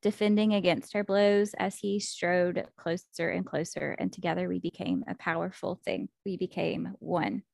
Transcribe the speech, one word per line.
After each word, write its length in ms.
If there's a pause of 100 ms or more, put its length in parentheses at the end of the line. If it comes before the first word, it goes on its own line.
defending 520
against 400
her 100
blows 500
as 240
he 220
strode 680 (100)
closer 540
and 160
closer, 520
and 140
together 360
we 100
became 480
a 80
powerful 720
thing. 240 (180)
We 100
became 640
one. 440 (120)